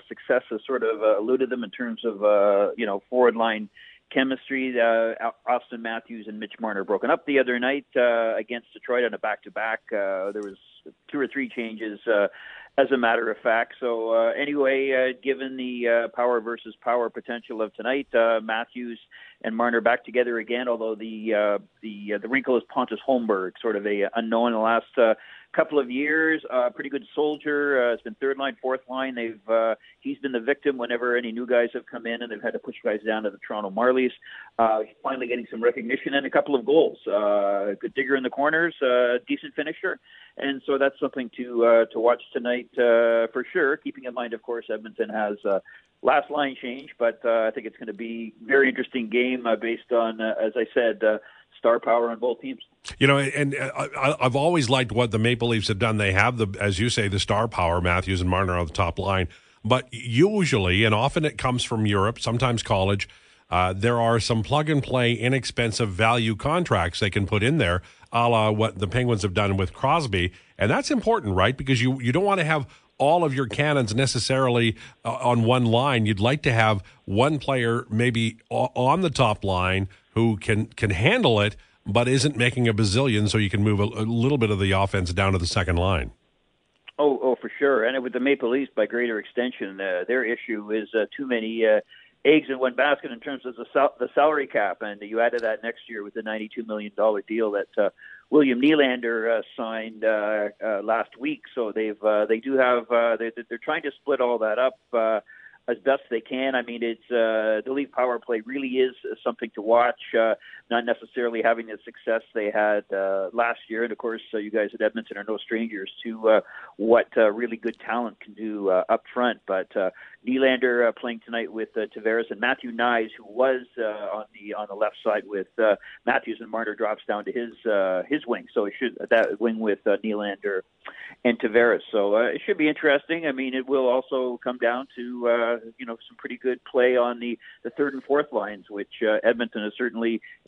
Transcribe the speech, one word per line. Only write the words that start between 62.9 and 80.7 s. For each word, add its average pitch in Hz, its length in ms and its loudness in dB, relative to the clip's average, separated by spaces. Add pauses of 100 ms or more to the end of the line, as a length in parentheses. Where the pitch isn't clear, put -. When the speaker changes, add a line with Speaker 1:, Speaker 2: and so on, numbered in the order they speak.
Speaker 2:
uh, 92 240 2
there 117 260 0
are 117 200 4
some 110 240 0
plug-and-play, 135 720 0
inexpensive 120 760 0
value 110 460 2
contracts 117 640 0
they 104 100 0
can 101 160 0
put 104 160 0
in 143 160 2
there, 90 240 2 (300)
a 120 180 2
la 110 220 4
what 107 260 0
the 98 100 -2
Penguins 120 360 0
have 95 100 -2
done 98 240 2
with 95 160 0
Crosby. 123 580 0 (280)
And 107 100 2
that's 240 220 0
important, 202 440 0
right? 104 220 4
Because 131 240 0
you, 131 180 0
you 123 120 -2
don't 180 120 2
wanna 196 200 2
have 151 240 0 (320)
all 160 240 4
of 143 100 0
your 131 140 -2
cannons 139 480 0
necessarily, 123 800 2 (280)
uh, 117 100 -4
on 123 300 2
one 123 220 4
line. 117 400 2
You'd 101 140 0
like 131 240 2
to 139 80 2
have 110 320 2 (220)
one 135 340 2
player 120 500 -2
maybe 113 480 0 (120)
o-, 120 260 -2
on 135 260 2
the 175 80 2
top 120 340 2
line 95 440 0 (280)
who 117 220 2
can, 107 280 0
can - 240 -2